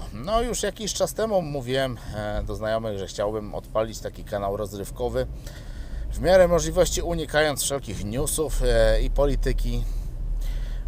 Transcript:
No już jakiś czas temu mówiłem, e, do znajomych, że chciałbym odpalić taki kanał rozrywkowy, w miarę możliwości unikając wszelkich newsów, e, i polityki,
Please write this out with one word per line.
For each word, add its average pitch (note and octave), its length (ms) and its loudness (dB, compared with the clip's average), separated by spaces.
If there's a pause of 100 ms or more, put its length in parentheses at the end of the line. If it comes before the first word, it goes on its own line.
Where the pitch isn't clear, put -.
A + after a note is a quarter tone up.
(140)
No F#3+ 280 0
już A#3 220 -2
jakiś G3+ 300 -4
czas F#3 200 0
temu G#3 280 2
mówiłem, C3 560 -2 (180)
e, G#2 280 -2
do G#2 120 -4
znajomych, A2 420 -2
że F#2+ 100 -4
chciałbym G#2+ 480 -2
odpalić A2 440 -2
taki F#2 240 -10
kanał G2+ 340 -2
rozrywkowy, A2+ 680 -4 (840)
w - 100 -4
miarę F3+ 260 8
możliwości E3 540 2
unikając D3+ 600 0
wszelkich G#2+ 420 -4
newsów, C#3 580 0
e, A2 380 6
i A2+ 80 4
polityki, B2 720 2 (1040)